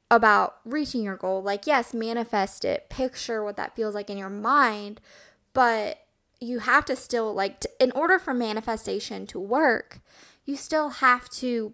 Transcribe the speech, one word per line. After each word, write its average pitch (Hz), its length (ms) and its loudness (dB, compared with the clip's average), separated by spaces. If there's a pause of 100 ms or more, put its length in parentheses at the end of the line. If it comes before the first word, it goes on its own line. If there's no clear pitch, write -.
(100)
about 214 540 6
reaching 254 380 -4
your 196 140 -6
goal. 190 260 -2
Like, 202 240 -4
yes, 277 260 2
manifest 226 720 -2
it, - 240 -2
picture 240 560 -6
what 202 120 -6
that - 200 -8
feels 214 180 -4
like 208 160 -8
in 196 80 -8
your 190 120 -8
mind, 214 680 0 (520)
but 226 520 0 (360)
you 240 200 -6
have 262 260 4
to 269 100 -2
still, 226 380 -2
like, 196 260 -2
t-, 240 80 -4 (120)
in 254 120 6
order 339 260 4
for 320 140 -4
manifestation 214 920 -4
to - 140 -10
work, 240 600 2 (440)
you 277 120 -6
still 302 320 -2
have 247 400 2
to 233 460 -4